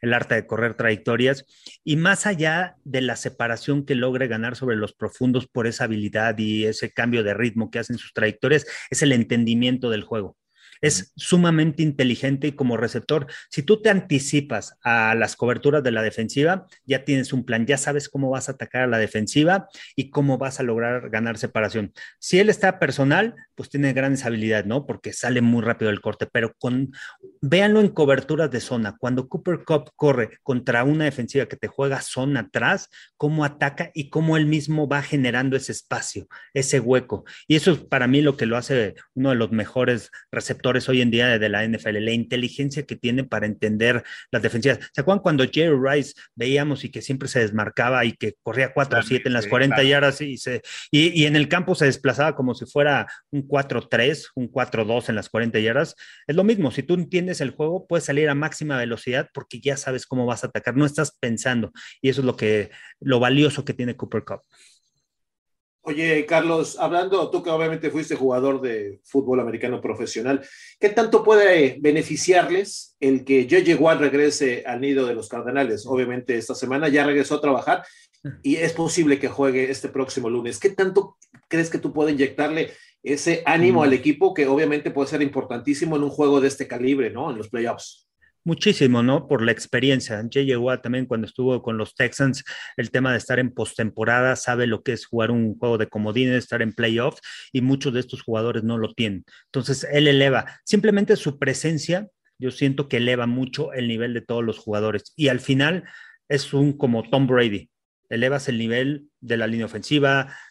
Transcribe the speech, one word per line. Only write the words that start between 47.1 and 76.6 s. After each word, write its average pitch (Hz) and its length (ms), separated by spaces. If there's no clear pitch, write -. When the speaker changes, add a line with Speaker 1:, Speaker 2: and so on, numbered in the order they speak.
Speaker 1:
se 127 120
desmarcaba 117 640
y 113 60
que - 300
corría 123 300
cuatro 139 260
o - 40
Speaker 2:
Claro, - 40
Speaker 1:
siete 127 220
en 123 60
las 113 100
Speaker 2:
sí, 101 60
Speaker 1:
cuarenta 131 260
Speaker 2:
claro. 135 120
Speaker 1:
yardas 143 340
y 139 160
se, 123 240
y, 165 320
y 147 40
en 151 100
el 147 120
campo 175 260
se 151 100
desplazaba 139 500
como 123 200
si 120 100
fuera 143 420
un 139 220
cuatro 139 340
tres, 127 480
un 123 140
cuatro 113 380
dos 117 240
en 113 40
las 101 140
cuarenta 110 300
yardas, 117 360
es - 80
lo 185 80
mismo. 196 280
Si 139 120
tú 175 120
entiendes 175 480
el 127 80
juego, 170 360
puedes 170 200
salir 147 240
a 139 40
máxima 147 440
velocidad 120 560
porque 127 260
ya 135 160
sabes 131 300
cómo 127 180
vas 120 180
a 123 40
atacar, 117 280
no 147 120
estás 143 340
pensando. 117 500
Y 135 80
eso 131 140
es - 20
lo 123 100
que, 107 360
lo 131 220
valioso 135 460
que 117 80
tiene 120 200
Cooper 110 300
Kupp. - 160
Speaker 3:
Oye, 156 420
Carlos, 165 560
hablando, 175 480
tú 175 140
que 175 80
obviamente 160 400
fuiste 151 260
jugador 127 460
de 107 420
fútbol 127 360
americano 120 420
profesional, 120 580
¿qué 208 80
tanto 226 340
puede 185 560
beneficiarles 165 1200
el 135 220
que 135 200
J 156 240
J 165 100
Watt 156 240
regrese 143 640
al 123 160
nido 135 260
de 120 80
los 107 140
Cardenales? 120 560
Obviamente 123 540
esta 113 160
semana 135 340